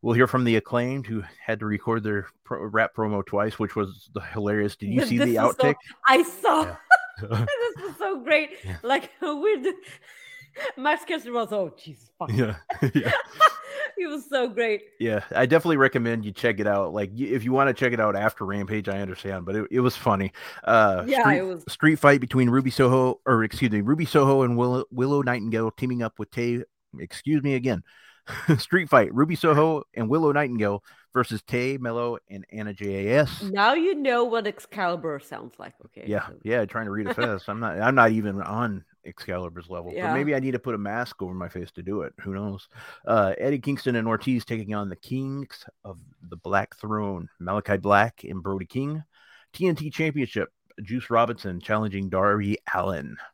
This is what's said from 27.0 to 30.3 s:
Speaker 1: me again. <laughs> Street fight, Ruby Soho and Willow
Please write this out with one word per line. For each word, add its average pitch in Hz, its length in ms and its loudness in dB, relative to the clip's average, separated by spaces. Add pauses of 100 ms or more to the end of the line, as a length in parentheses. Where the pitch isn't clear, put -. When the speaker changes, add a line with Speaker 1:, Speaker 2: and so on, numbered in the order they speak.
Speaker 1:
me 139 120 0
again. 123 280 0 (420)
<laughs> - 340 0
Street 175 300 0
fight, 117 240 6
Ruby 151 240 2
Soho 156 460 4 (120)
and 110 140 -2
Willow 147 240 2